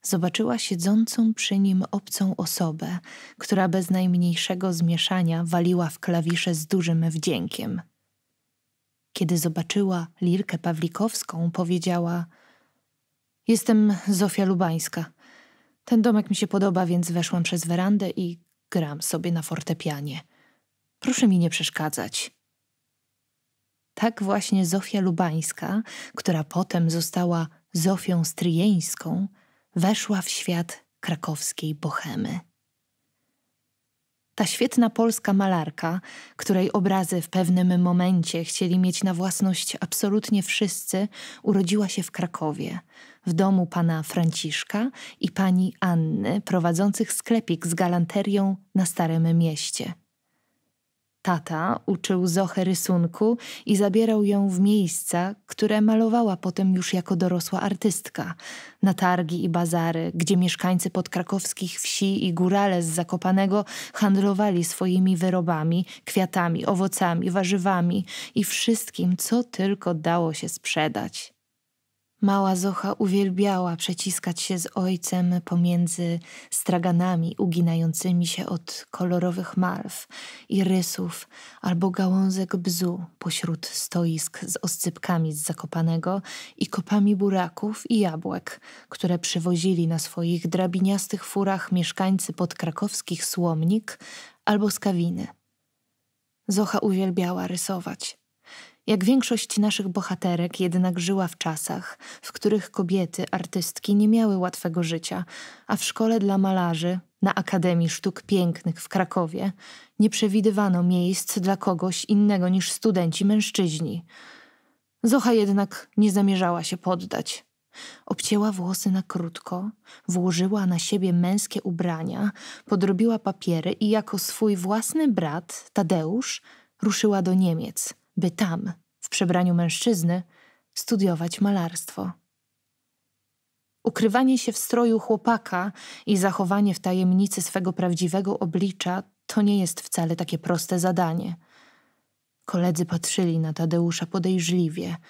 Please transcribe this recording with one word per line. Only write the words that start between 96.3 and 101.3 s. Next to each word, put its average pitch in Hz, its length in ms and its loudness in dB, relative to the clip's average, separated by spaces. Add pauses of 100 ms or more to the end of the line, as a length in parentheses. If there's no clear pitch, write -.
Zocha 202 300 0
uwielbiała 185 680 0
rysować. - 760 -8 (640)
Jak 190 180 2
większość 240 540 2
naszych 208 300 2
bohaterek, 175 720 -2
jednak 180 400 2
żyła 185 280 0
w - 100 -12